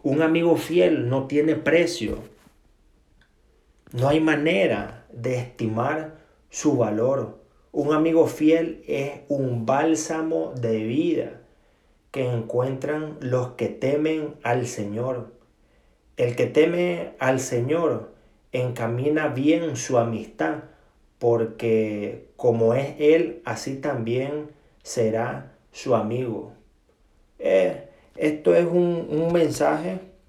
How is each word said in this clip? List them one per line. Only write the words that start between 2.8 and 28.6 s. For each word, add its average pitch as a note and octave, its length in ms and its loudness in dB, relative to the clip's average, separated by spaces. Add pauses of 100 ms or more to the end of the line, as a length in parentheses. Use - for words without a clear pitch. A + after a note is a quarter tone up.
No B2+ 160 0
hay D#3 120 4
manera D#3 920 0
de B2 260 -4
estimar B2+ 800 -4 (300)
su C#3 300 0
valor. A2+ 680 -2 (280)
Un D3 200 0
amigo D#3+ 340 4
fiel D#3+ 600 2
es C#3 420 -4
un B2 380 -2
bálsamo D#3+ 880 0
de A2+ 300 -2
vida C#3+ 580 -2 (680)
que C3 140 -4
encuentran C3 960 -2
los B2 300 -2
que G#2+ 180 -4
temen D3+ 760 -2
al A#2+ 240 0
Señor. A#2+ 680 -6 (840)
El A#2+ 200 0
que B2 100 2
teme E3+ 720 2
al C3 200 2
Señor C3 760 -2 (380)
encamina B2+ 760 -2
bien D3 480 0
su B2+ 220 0
amistad, A#2 600 -2 (580)
porque A2 1160 0
como A2+ 360 4
es C#3 260 -2
Él, D#3+ 460 4
así C3+ 320 -6
también C3+ 760 -4 (320)
será - 680 -2 (200)
su B2+ 220 0
amigo. A2 600 -4 (840)
Eh, - 520 2 (260)
esto D3+ 380 2
es F3 100 6